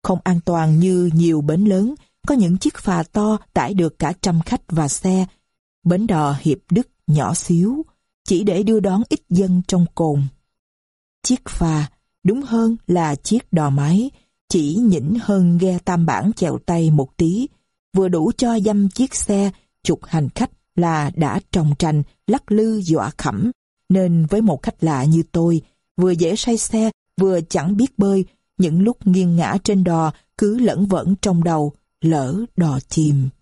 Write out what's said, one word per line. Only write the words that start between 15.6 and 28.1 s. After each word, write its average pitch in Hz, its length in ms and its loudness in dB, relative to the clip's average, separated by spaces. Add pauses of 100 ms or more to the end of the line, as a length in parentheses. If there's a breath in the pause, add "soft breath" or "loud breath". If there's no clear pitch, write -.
tam 175 260 0
bản 139 280 0
chèo 147 320 -2
tay 165 260 2
một 139 260 0
tí, 185 300 0 (460)
vừa 190 140 2
đủ 175 300 0
cho 233 220 0
dăm 202 300 2
chiếc 262 260 -4
xe, 202 360 -2 (320 soft breath)
chục - 200 -2
hành 151 320 -2
khách 226 160 -4 (240)
là 160 400 0
đã 143 240 -2 (120)
tròng 156 280 0
trành, 151 240 0 (240 soft breath)
lắc 233 240 -2
lư 220 300 0
dọa 156 360 -2
khẩm. 139 340 -2 (380)
Nên 175 360 2
với 202 160 0
một 185 220 0
khách - 200 -6
lạ 147 220 0
như 160 260 2
tôi, 165 300 0 (360 soft breath)
vừa 185 140 2
dễ 170 240 0
say 226 220 -2
xe, 220 340 -2 (260)
vừa 185 240 2
chẳng 170 360 -4
biết 240 220 -2
bơi, 196 260 2 (320 soft breath)